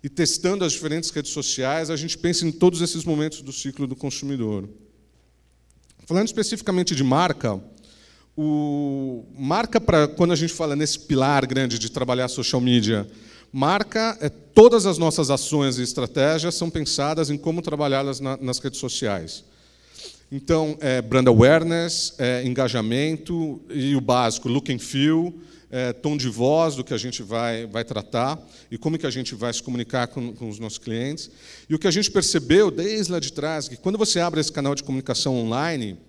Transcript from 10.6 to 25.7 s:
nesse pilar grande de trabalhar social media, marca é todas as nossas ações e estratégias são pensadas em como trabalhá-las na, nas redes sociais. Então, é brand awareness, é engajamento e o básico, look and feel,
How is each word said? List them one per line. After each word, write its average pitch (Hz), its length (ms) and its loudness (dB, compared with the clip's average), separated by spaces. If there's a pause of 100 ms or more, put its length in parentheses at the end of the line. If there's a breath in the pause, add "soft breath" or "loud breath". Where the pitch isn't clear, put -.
nesse 147 240 -2
pilar 135 460 2
grande 127 320 0
de 110 140 -4
trabalhar 127 380 -2
social 127 300 -2
media, 113 460 4 (460 loud breath)
marca 208 680 0
é 147 80 -2
todas 220 580 6
as 165 100 0
nossas 160 320 0
ações 135 480 0
e 127 60 -2
estratégias 147 720 0
são 170 140 -4
pensadas 151 600 -2
em 147 80 -2
como 165 240 -4
trabalhá-las 139 580 -2
na, 135 180 -6
nas 127 200 -4
redes - 220 -8
sociais. 101 640 -4 (880 loud breath)
Então, 151 480 -2
é 131 220 0
brand 127 260 4
awareness, 165 880 6
é 123 260 -2
engajamento 135 1300 -2
e 139 260 0
o 131 60 2
básico, 120 460 2
look 131 260 0
and 117 60 -4
feel, 160 540 0 (380 loud breath)